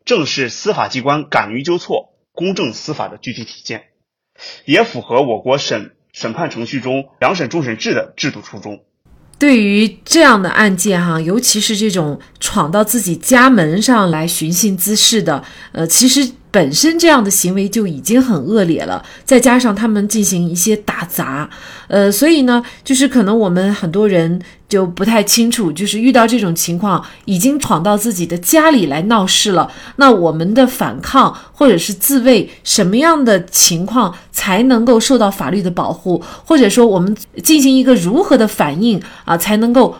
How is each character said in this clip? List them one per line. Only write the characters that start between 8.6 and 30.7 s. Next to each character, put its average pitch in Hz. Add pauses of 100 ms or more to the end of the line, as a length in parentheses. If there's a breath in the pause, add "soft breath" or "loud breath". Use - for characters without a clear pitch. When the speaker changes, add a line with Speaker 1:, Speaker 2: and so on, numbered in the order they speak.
Speaker 2:
对 277
于 208 (160)
这 330
样 247
的 180
案 202
件 180
哈， 165
尤 180
其 214
是 214
这 214
种 156 (180 loud breath)
闯 160
到 208
自 226
己 -
家 254
门 175
上 214
来 160
寻 160
衅 190
滋 202
事 208
的， 151 (300 loud breath)
呃， 165
其 233
实 254 (180)
本 160
身 320
这 330
样 269
的 202
行 185
为 196
就 202
已 156
经 233
很 220
恶 208
劣 156
了， 87 (200 loud breath)
再 254
加 247
上 240
他 220
们 208
进 208
行 175
一 165
些 214
打 -
砸， 147 (380 loud breath)
呃， 202
所 277
以 311
呢， 240 (220 loud breath)
就 269
是 277
可 254
能 202
我 214
们 190
很 180
多 202
人 175 (280 loud breath)
就 190
不 175
太 220
清 233
楚， 190
就 185
是 202
遇 247
到 233
这 240
种 185
情 170
况， 185 (200 loud breath)
已 190
经 269
闯 170
到 208
自 220
己 175
的 175
家 311
里 220
来 139
闹 208
事 -
了， 165 (240 loud breath)
那 269
我 170
们 165
的 254
反 175